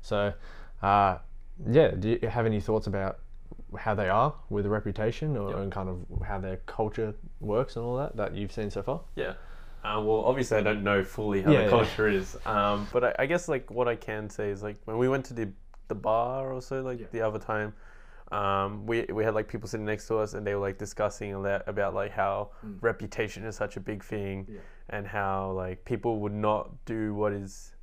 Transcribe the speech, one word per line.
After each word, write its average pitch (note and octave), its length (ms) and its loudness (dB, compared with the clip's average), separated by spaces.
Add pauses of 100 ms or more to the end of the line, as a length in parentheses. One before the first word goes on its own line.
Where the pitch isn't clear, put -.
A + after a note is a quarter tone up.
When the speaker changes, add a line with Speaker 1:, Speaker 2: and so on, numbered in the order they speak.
Speaker 1:
So, G2+ 320 2 (480)
uh, G2 360 6 (480)
yeah, B2 260 8
do A2 280 2
you A#2 80 0
have A2+ 160 0
any G#2+ 160 2
thoughts G#2+ 260 0
about G2 340 -2 (580)
how A2 160 0
they G2 160 0
are B2 240 4 (160)
with G2+ 160 0
reputation A2 720 0
or, G2+ 140 -2
Speaker 2:
Yep. - 100 -2
Speaker 1:
and G2 120 -2
kind F#2+ 160 -4
of F2+ 160 -4 (180)
how G2+ 160 -2
their F#2 280 -4
culture G#2+ 480 -2 (260)
works A2 360 2
and A#2 100 -4
all B2 100 0
that, C3+ 200 -2
that G2+ 180 -2
you've G2+ 180 -4
seen G#2 180 -2
so G2 120 -4
far? C3+ 180 -2 (140)
Speaker 2:
Yeah. - 200 -4 (480)
Uh, G#2+ 220 0
well, A2 220 4
obviously B2 320 4
I G#2 40 6
don't G#2 220 2
know G2+ 180 6
fully G2+ 400 0
how D3+ 100 8
Speaker 1:
Yeah, C3+ 80 10
Speaker 2:
the A2 40 4
Speaker 1:
yeah. G2+ 60 4
Speaker 2:
culture A2 380 4
is, F#2+ 280 0 (100)
um, G#2 460 2
but B2 120 4
I, A#2 160 4
I C3+ 60 4
guess, E3+ 220 0
like, C3+ 220 -2
what A#2+ 180 2
I A#2 80 2
can G#2+ 320 -4
say G#2 220 -2
is, G2+ 120 -4
like, G#2 220 -6
when A2 140 -2
we B2+ 100 6
went C3+ 180 2
to B2+ 80 -12
the, A2+ 140 -2 (400)
the - 60 0
bar B2 580 2
or C3 80 -4
so, C3 220 -4
like, B2+ 180 -4
Speaker 1:
Yeah. G2+ 120 -10
Speaker 2:
the A2+ 100 -2
other A2 160 2
time, G#2+ 360 -2 (560)
um, G2+ 560 0
we, A#2 260 2
we G#2+ 120 2
had, A2 100 4
like, G#2+ 140 2
people G#2 200 -6
sitting A2 160 -4
next G#2+ 240 -2
to A2 80 2
us G#2+ 160 2
and G#2 140 -4
they G2+ 80 2
were, G2+ 60 2
like, G2 180 0
discussing G#2 560 -2
a G2 40 -4
lot G2 280 0
about, G2+ 280 0
like, G2+ 180 -2
how G2 380 0 (140)
Speaker 1:
Mm. G2+ 160 -10
Speaker 2:
reputation G#2+ 640 -2
is G#2+ 120 -8
such G#2 200 -4
a G#2 40 -6
big G#2 220 -6
thing G2 460 -4
Speaker 1:
Yeah. G2 120 -14 (280)
Speaker 2:
and G2+ 180 -6
how, G2 440 0
like, F#2 340 -4
people A2+ 360 0
would G#2 120 -2
not G#2+ 380 2 (160)
do A2 280 -2
what G#2 200 2
is G2 480 -10